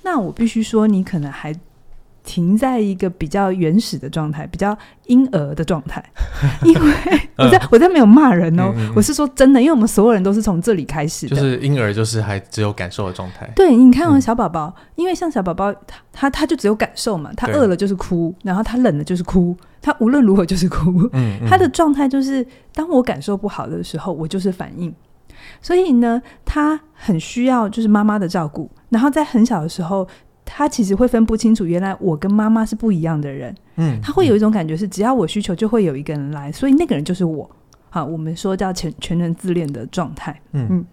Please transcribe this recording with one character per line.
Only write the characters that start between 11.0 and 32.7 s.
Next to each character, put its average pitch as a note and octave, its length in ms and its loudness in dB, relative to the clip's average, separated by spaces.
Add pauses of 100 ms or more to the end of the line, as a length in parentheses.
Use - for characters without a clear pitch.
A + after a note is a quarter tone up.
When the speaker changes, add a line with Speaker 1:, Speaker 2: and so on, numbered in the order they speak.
Speaker 1:
始 D#3+ 200 -8
的。 C3+ 80 -2
Speaker 2:
就 C#3+ 60 2
是 C3 180 0
婴 C#3 200 0
儿 G#2 140 0
就 A2 100 0
是 A2 180 -2
还 G2+ 180 -4
只 - 220 -8
有 G#2 120 -2
感 F2+ 180 -8
受 G2+ 160 -6
的 F2+ 60 -8
状 F#2 180 -10
态。 - 240 -16
Speaker 1:
对， E4+ 200 6
你 B3 160 10
看 D4 160 0
哦， C#4+ 100 4
Speaker 2:
嗯。 C4 40 4
Speaker 1:
小 A#3 140 -2
宝 G#3+ 140 -2
宝， D#3+ 240 -6 (220)
因 F4 120 -2
为 F4+ 80 -2
像 D#4+ 160 -4
小 G#3 100 -2
宝 F#3 120 -2
宝， G3 200 -2
他， - 260 -18 (120)
他， - 180 -4
他 D4 160 -2
就 D#4+ 100 -2
只 G#3 120 -4
有 G#3 80 2
感 - 200 -4
受 G#3+ 220 -4
嘛， D3 200 -10
他 A#3+ 100 -4
饿 B3+ 200 2
了 F3+ 80 2
就 G3 120 -2
是 G3 80 -2
哭， E3+ 440 -4
Speaker 2:
对。 - 80 -10
Speaker 1:
然 F#3 80 -2
后 G#3 60 -2
他 A3+ 160 -4
冷 G#3+ 200 2
了 D3 60 -4
就 F3+ 120 -4
是 F3+ 80 -6
哭， F3 320 0 (260)
他 D4 180 -2
无 A3 100 2
论 C#4+ 140 4
如 G3 120 6
何 F#3+ 100 2
就 F#3+ 100 -4
是 F3+ 140 0
哭。 F3+ 440 0
Speaker 2:
嗯， A2+ 280 -2
嗯。 A#2 80 -4
Speaker 1:
他 F#4+ 80 4
的 F4+ 100 2
状 D4+ 240 0
态 C#4 160 0
就 C4+ 140 0
是， C4 240 -4 (280)
当 D#4+ 160 -6
我 C4 120 2
感 F#3 180 -4
受 G3+ 160 -4
不 G3+ 120 -8
好 D3+ 180 -8
的 E3+ 180 -8
时 E3 140 -10
候， E3+ 160 -8
我 D#3 140 -8
就 F#3+ 100 -6
是 F#3 140 -2
反 E3 260 -10
应。 E3 160 -8 (680)
所 - 160 -4
以 F4+ 180 2
呢， A#3+ 280 2 (240)
他 D4+ 340 0 (140)
很 E3 260 -2
需 A#3+ 260 -4
要 B3 220 2
就 G#3+ 140 -6
是 A3+ 60 0
妈 G#3 160 4
妈 G#3+ 160 0
的 F3+ 80 -2
照 E3+ 200 -4
顾， D3 220 -10 (200)
然 A3+ 120 2
后 C#4+ 80 2
在 D4 140 0
很 A3+ 200 2
小 G#3 180 0
的 D#3+ 60 -6
时 - 140 -8
候， F#3 260 -4 (380)
他 D4 240 -4
其 B3 140 -2
实 F#3+ 100 0
会 B3 140 2
分 A3+ 180 2
不 A3 100 -2
清 A3 180 2
楚， G#3 120 -2
原 E3+ 160 -2
来 G3 180 -4
我 E3 160 -2
跟 F#3+ 160 -4
妈 G#3+ 160 2
妈 A3+ 160 2
是 A3 120 -6